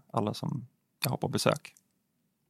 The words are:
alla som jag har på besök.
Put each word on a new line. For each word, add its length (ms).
alla 200
som 340
jag 80
har 60
på 100
besök. 460